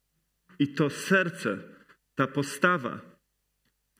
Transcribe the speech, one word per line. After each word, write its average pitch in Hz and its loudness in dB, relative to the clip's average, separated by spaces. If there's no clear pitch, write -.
i 143 4
to 147 0
serce, 175 0
ta 135 2
postawa, 139 -2